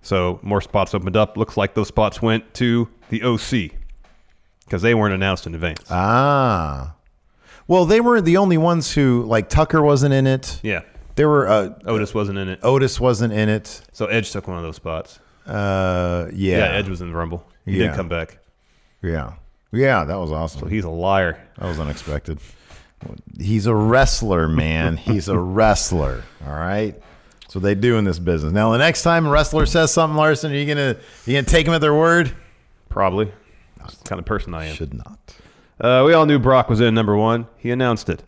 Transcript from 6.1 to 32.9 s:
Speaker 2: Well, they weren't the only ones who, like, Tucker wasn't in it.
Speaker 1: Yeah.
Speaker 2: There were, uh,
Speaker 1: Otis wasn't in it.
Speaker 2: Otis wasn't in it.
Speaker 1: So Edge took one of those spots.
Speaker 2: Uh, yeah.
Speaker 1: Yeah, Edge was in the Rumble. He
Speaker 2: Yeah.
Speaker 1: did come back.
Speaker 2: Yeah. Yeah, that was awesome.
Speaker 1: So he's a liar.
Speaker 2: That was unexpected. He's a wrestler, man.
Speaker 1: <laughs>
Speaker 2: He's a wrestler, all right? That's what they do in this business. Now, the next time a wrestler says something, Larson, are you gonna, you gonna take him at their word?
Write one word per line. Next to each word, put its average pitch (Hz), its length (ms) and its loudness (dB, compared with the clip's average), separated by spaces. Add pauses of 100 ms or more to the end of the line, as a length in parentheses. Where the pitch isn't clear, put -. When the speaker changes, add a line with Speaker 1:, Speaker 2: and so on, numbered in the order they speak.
Speaker 2:
Well, 180 180 4
they 214 160 4
weren't 233 240 2
the 170 120 4
only 190 200 4
ones 165 360 0
who, 127 340 2
like, 110 220 0
Tucker 156 320 2
wasn't 143 320 4
in 135 140 2
it. 131 360 -4
Speaker 1:
Yeah. 98 180 -4 (340)
Speaker 2:
There 147 140 2
were, 143 180 2
uh, 101 220 2 (160)
Speaker 1:
Otis 107 280 -2
wasn't 101 260 -4
in 95 100 -6
it. 92 140 -10
Speaker 2:
Otis 131 360 2
wasn't 117 340 0
in 107 160 2
it. - 320 -4 (120)
Speaker 1:
So 110 140 -6
Edge 107 240 -2
took 101 160 -10
one 92 100 -8
of 85 60 -10
those 80 140 -10
spots. - 420 -10 (260)
Speaker 2:
Uh, 92 880 -2
yeah. 92 240 0
Speaker 1:
Yeah, 87 80 2 (120)
Edge 98 120 -4
was 87 120 -8
in 87 100 -10
the 82 60 -8
Rumble. 82 280 -8 (200)
He 98 120 -4
Speaker 2:
Yeah. 104 100 2
Speaker 1:
did 73 80 -4
come 90 140 -6
back. 82 300 -8 (640)
Speaker 2:
Yeah. 80 320 -6 (380)
Yeah, 123 340 0
that 78 100 -4
was 87 160 -6
awesome. 78 300 -6
Speaker 1:
So 87 60 -10
he's 101 160 -4
a 85 60 -8
liar. 87 500 -2 (180)
Speaker 2:
That 90 100 -8
was 80 120 -6
unexpected. 73 600 -8 (1000)
He's 101 260 0
a 117 100 2
wrestler, 107 720 2
man. 80 500 0
Speaker 1:
<laughs> - 140 -10
Speaker 2:
He's 104 160 -2
a 95 100 0
wrestler, 90 840 0 (220)
all 71 80 -8
right? 95 400 -4 (480)
That's - 140 -16
what 95 80 -6
they 101 120 2
do 113 220 2
in 107 80 2
this 87 140 -2
business. 82 340 -2
Now, 107 180 2
the 117 60 2
next 156 240 2
time 170 240 2
a 151 40 0
wrestler 151 360 2
says 160 260 2
something, 156 240 2
Larson, 151 360 2
are 139 40 -4
you 143 120 -2
gonna, 143 280 0 (300)
you 123 80 -2
gonna 139 140 0
take 160 200 4
him 165 60 2
at 160 80 2
their 147 140 4
word? 165 380 4 (560)